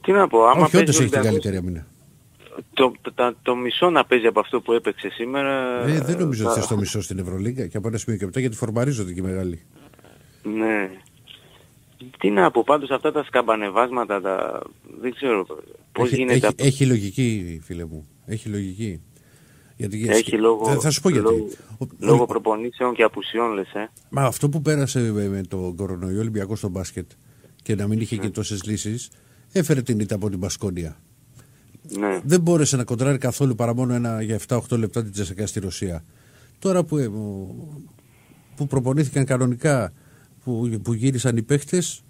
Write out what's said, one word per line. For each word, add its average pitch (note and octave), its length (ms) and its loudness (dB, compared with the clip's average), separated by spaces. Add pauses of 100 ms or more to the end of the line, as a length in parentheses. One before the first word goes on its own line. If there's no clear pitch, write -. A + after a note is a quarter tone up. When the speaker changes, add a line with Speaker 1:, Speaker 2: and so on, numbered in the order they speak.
Speaker 1:
Τι F#3+ 100 2
να G3 160 8
πω, A#2 100 4 (100)
άμα B2 40 10
Speaker 2:
Όχι, C3+ 80 6 (120)
Speaker 1:
παίζει F3 60 6
Speaker 2:
όντως E3+ 220 6
Speaker 1:
ο - 20 6
Speaker 2:
έχει A#2+ 100 4
την C3+ 80 2
Speaker 1:
Ολυμπιακός A2 100 4 (140)
Speaker 2:
καλύτερη F#2+ 140 -2
άμυνα. F2 300 -6 (840)
Speaker 1:
Το, B2 280 4
το, B2 120 -10
τα, B2 280 0
το B2 140 0
μισό B2 340 0
να D3+ 160 4
παίζει A#2 220 4
από G#2+ 120 4
αυτό A2 220 -2
που A#2 120 0
έπαιξε G#2+ 360 -2
σήμερα, C3 800 -4
Speaker 2:
Ε, D#3 140 2
δεν D#3+ 180 -2
νομίζω B2+ 260 0
ότι A#2 80 2
Speaker 1:
θα A2+ 60 2
Speaker 2:
θες F#2 80 -2
το A2 100 0
μισό G2 240 -2
στην F#2+ 180 -6
Ευρωλίγκα G2 480 -4
και F#2+ 100 -8
από G#2 100 -4
ένα A2+ 100 -4
σημείο G#2 220 -4
και G2 60 -4
μετά, F#2+ 140 -4
γιατί B2 160 -2
φορμαρίζονται A2 580 -2
και F2+ 60 -8
οι F#2 40 -4
μεγάλοι. F#2 420 -4 (760)
Speaker 1:
Ναι. G#2+ 460 -2 (1300)
Τι F#3+ 100 0
να F#3+ 220 4
πω, A#2 140 2
πάντως C#3+ 240 2
αυτά C#3 220 0
τα D3 120 -4
σκαμπανεβάσματα, A2 960 0
τα, F#2+ 400 -4 (400)
δεν A#2+ 120 -4
ξέρω A2 320 0 (460)
πώς A#2+ 160 0
Speaker 2:
Έχει, A#2 80 0
Speaker 1:
γίνεται B2+ 200 2
Speaker 2:
έχει, A2+ 100 4
Speaker 1:
αυτό. A#2 200 0
Speaker 2:
έχει C#3 200 4
λογική, G2+ 760 0
φίλε E2+ 220 -10
μου. D#2 220 -14 (180)
Έχει A2 240 -8
λογική. G2 520 -6 (760)
Γιατί G#2+ 320 -6
Speaker 1:
Έχει G#2+ 100 6
Speaker 2:
σκε-, A2+ 180 0
Speaker 1:
λόγο, A2 320 4
Speaker 2:
θα, C#3 100 4
θα D3+ 120 2
σου - 100 -2
πω F#3+ 80 4
γιατί. A2+ 180 4
Speaker 1:
λόγω, A2 200 2 (320)
Speaker 2:
Ο, B2+ 60 -6 (140)
Speaker 1:
λόγω A#2 220 6
Speaker 2:
ο, A#2+ 40 4
Speaker 1:
προπονήσεων A2+ 680 -2
και A2+ 100 4
απουσιών, A2 500 0
λες, F#2+ 200 -6
ε; G#2+ 160 -6 (200)
Speaker 2:
Μα C#3 140 0
αυτό C3+ 260 2
που D3+ 120 -2
πέρασε C#3 380 0 (120)
με, G#2 160 -2
με G2 140 -4
τον F#2 340 -6
κορονοϊό F#2 440 -4
Ολυμπιακό G#2+ 360 -4
στο G#2 140 -4
μπάσκετ F2+ 400 -8 (540)
και A2 120 -2
να G2+ 120 -2
μην A2 120 0
είχε A2 160 -4
Speaker 1:
Ναι. G2 60 -6
Speaker 2:
και G#2 80 -2
τόσες G2 340 -6
λύσεις, G#2+ 460 -6 (420)
έφερε D3+ 300 2
την A#2 180 0
ήττα G#2+ 160 -2
από G#2 140 -2
την G2 80 -4
Μπασκόνια. F2+ 600 -6 (1000)
Speaker 1:
Ναι. G2 240 -2
Speaker 2:
Δεν E3+ 180 4
μπόρεσε D#3+ 360 2
να B2 60 -2
κοντράρει B2+ 340 0
καθόλου B2+ 380 0
παρά A#2 200 0
μόνο B2 180 0
ένα, A#2 280 -2
για A2 140 -2
εφτά B2 220 -2
οχτώ A#2 200 -2
λεπτά A2+ 260 -2
την G#2 80 -8
Τσεσεκά F#2+ 360 -4
στη G#2+ 120 -6
Ρωσία. F2+ 440 -6 (560)
Τώρα F3+ 240 2
που, D#3+ 140 -2
ε, C3+ 80 0
ο, G#2 500 -8 (1000)
που C#3+ 120 -4
προπονήθηκαν C3+ 580 2
κανονικά, B2+ 680 2 (500)
που, A#2 400 -2
που A#2 100 0
γύρισαν B2 440 2
οι A2+ 60 2
παίχτες D3 680 -2